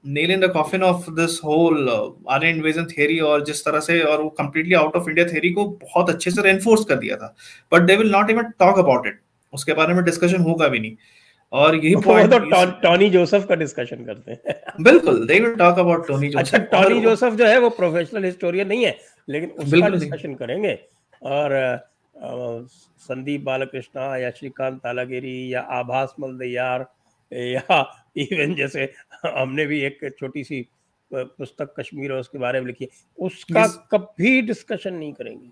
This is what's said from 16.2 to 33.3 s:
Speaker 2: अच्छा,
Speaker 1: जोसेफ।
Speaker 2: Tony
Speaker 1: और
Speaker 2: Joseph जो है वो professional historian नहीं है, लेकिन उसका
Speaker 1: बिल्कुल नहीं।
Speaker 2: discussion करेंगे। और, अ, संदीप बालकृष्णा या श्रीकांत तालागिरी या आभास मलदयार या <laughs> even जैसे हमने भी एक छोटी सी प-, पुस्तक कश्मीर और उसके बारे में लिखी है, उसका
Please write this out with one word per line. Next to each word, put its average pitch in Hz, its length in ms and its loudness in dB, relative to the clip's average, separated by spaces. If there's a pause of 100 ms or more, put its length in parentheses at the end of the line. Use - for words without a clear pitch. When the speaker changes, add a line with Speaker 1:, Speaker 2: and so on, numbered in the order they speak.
Speaker 2:
अच्छा, 143 160 -2
Speaker 1:
जोसेफ। 202 180 2
Speaker 2:
Tony 190 340 4
Speaker 1:
और 233 80 0
Speaker 2:
Joseph 226 300 2
जो 220 140 4
है 226 120 6
वो 240 120 4
professional 180 540 -2
historian 185 440 -4
नहीं 226 180 0
है, - 120 -4 (300)
लेकिन 156 220 -8
उसका 143 200 -8
Speaker 1:
बिल्कुल 180 200 4
नहीं। 156 200 -4
Speaker 2:
discussion 156 240 -12
करेंगे। 131 440 -6 (440)
और, 143 300 -4
अ, 123 1080 -8 (380)
संदीप 139 420 -8
बालकृष्णा 131 760 -8
या 123 140 -6
श्रीकांत 131 480 -8
तालागिरी 127 760 -8
या 127 60 -4
आभास 127 600 -6
मलदयार 127 680 -6 (460)
या 127 720 -4
<laughs> - 140 -14
even 151 380 -4
जैसे 139 360 -6 (340)
हमने 135 400 -4
भी 147 140 -4
एक 139 380 -8
छोटी 135 260 -10
सी 135 160 -10 (540)
प-, 127 240 -8
पुस्तक 139 420 -12
कश्मीर 139 320 -10
और 131 80 -6
उसके 127 180 -14
बारे 127 220 -2
में 127 60 -10
लिखी 123 180 -12
है, 127 60 -16 (280)
उसका 180 460 0